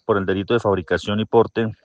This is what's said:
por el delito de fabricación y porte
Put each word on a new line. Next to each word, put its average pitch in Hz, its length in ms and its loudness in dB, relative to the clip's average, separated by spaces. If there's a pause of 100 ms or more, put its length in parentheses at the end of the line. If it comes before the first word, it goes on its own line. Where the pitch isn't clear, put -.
por 110 100 2
el 95 120 -2
delito 98 260 -2
de 117 60 2
fabricación 98 600 -2
y 110 60 -2
porte 110 600 0